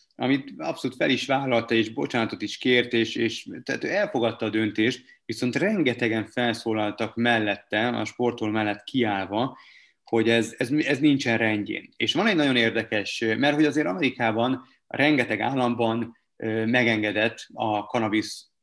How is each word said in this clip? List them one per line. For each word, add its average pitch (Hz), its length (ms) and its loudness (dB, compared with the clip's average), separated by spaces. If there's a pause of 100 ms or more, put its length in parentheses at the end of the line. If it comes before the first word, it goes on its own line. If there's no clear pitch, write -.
(140)
amit 135 420 -2
abszolút 156 400 -6
fel 156 140 0
is - 160 0
vállalta, 131 480 0
és 113 180 0
bocsánatot 120 500 -4
is 104 160 -8
kért, 123 340 2
és, 113 220 0
és 113 340 -4 (140)
tehát 127 220 -4
ő - 40 -4
elfogadta 120 580 0
a 104 40 0
döntést, 110 540 0 (200)
viszont 117 320 -2
rengetegen 123 680 0
felszólaltak 110 880 -2
mellette, 113 720 0
a 113 160 -2
sportoló 117 480 -2
mellett 104 320 -2
kiállva, 107 760 -2 (460)
hogy 113 240 2
ez, 117 300 2
ez, 120 120 -2
ez 143 280 0
nincsen 135 400 4
rendjén. 104 580 -2
És 113 180 -2
van 185 120 2
egy 208 100 2
nagyon 143 200 2
érdekes, 110 680 0 (120)
mert 143 180 2
hogy 151 100 4
azért 147 220 2
Amerikában 123 800 0 (200)
rengeteg 127 540 2
államban, 120 760 0 (200)
ö, 113 300 -2
megengedett 113 880 0
a 110 260 -2
cannabis 110 680 -2 (140)